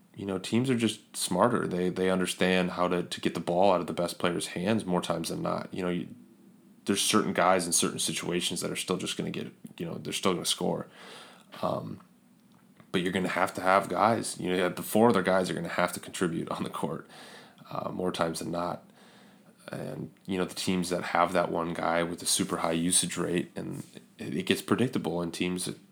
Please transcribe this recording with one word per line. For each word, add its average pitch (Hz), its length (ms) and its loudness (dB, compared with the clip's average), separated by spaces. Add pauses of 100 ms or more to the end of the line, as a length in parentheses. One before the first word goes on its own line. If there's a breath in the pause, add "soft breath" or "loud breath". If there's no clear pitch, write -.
(160)
you 101 80 -8
know, 95 140 -2
teams 120 320 0
are 127 60 4
just 113 380 -2
smarter. 90 540 2
They, 90 220 0
they 92 200 0
understand 92 600 2
how 87 180 0
to, 90 140 2
to - 180 -8
get 82 140 0
the 87 60 -4
ball 90 340 4
out 87 80 2
of 82 40 -6
the 82 60 -4
best 87 260 -2
player's 87 300 0
hands 98 380 0
more 90 160 2
times 82 260 -2
than 85 140 -4
not. 85 300 -4
You 95 100 -4
know, 90 80 0
you, 87 180 -2 (800)
there's 101 160 2
certain 98 320 2
guys 90 320 4
in 87 60 -2
certain - 260 0
situations 87 640 -2
that 85 80 -4
are 87 60 -6
still - 200 -2
just - 220 -6
gonna 85 120 -4
get, - 220 -8 (240)
you - 80 -6
know, 82 180 -8
they're - 120 -6
still - 180 0
gonna 82 140 -2
score. 85 400 -2 (720 loud breath)
Um, - 400 -4 (920)
but 92 120 0
you're 90 100 0
gonna 90 160 0
have 92 260 2
to 98 60 -6
have 92 300 4
guys, 107 500 2
you 90 160 0
know, 90 140 2
the 87 120 -6
four 110 280 6
other 95 120 4
guys 92 280 4
are 82 40 -2
gonna 85 140 -4
have 90 240 0
to - 80 -8
contribute 82 500 -2
on - 120 -4
the - 80 -4
court, - 360 -6 (640 loud breath)
uh, - 200 -6
more 90 200 -2
times 85 280 -2
than 85 120 -6
not. 87 340 -4 (840 loud breath)
And, - 420 -8 (120)
you 95 140 -2
know, 90 80 2
the - 80 -12
teams 90 340 0
that 87 160 0
have 87 300 2
that 87 180 2
one 85 220 -2
guy 85 280 0
with 85 200 -4
a - 40 -10
super 90 300 2
high 85 160 -2
usage 85 460 0
rate, 85 360 0
and 92 300 -8 (340)
it, 107 160 -8
it 90 120 -4
gets 95 160 0
predictable, 92 580 0
and 85 100 -2
teams 90 380 -2 (240)